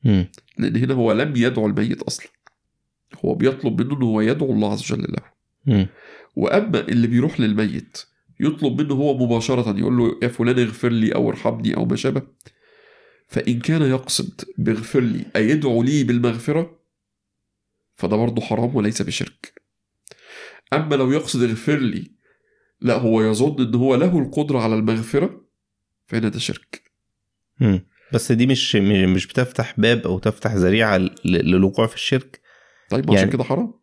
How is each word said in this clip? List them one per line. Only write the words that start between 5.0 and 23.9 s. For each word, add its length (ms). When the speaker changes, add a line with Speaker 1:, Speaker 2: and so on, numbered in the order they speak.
Speaker 2:
له. 140
Speaker 1:
مم. 220
Speaker 2:
وأما 440
اللي 280
بيروح 320
للميت 580
يطلب 420
منه 120
هو 240
مباشرة، 640
يقول 180
له: 260
"يا 40
فلان 320
اغفر 300
لي" 260
أو 140
"ارحمني" 480
أو 80
ما 100
شابه، 260
فإن 320
كان 220
يقصد 600
"باغفر 420
لي" 260
أي 140
"يدعو 340
لي 200
بالمغفرة"، 760
فده 200
برضه 260
حرام 340
وليس 260
بشرك. 600
أما 220
لو 160
يقصد 320
"اغفر 340
لي"، 340
لا، 160
هو 240
يظن 460
إن 80
هو 200